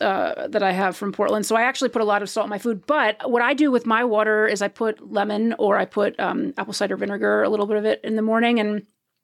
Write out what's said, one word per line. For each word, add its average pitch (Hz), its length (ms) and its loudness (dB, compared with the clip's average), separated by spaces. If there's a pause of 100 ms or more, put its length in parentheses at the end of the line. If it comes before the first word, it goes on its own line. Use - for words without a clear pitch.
uh, - 500 0
that 208 120 0
I 190 100 2
have 185 240 0
from 202 160 -6
Portland. 208 320 0
So 220 120 0
I 226 80 4
actually 254 260 0
put 247 100 -2
a 214 60 2
lot 202 160 2
of 196 80 -8
salt 208 160 -2
in 202 40 -8
my 208 80 -6
food. 226 280 -4
But 262 440 0
what 240 120 2
I 247 100 2
do 285 180 2
with 240 140 2
my 226 180 2
water 214 460 2
is 202 140 -2
I 202 60 -2
put 214 440 -6
lemon 208 460 0
or 208 180 4
I 190 80 0
put, 202 340 -2
um, 180 380 -4
apple - 160 -6
cider 190 240 -2
vinegar, 208 460 0
a 196 80 2
little 208 160 0
bit 214 100 0
of 208 80 -2
it 220 180 0
in 220 140 -4
the 214 60 0
morning. 226 360 2
And 208 280 -2 (380)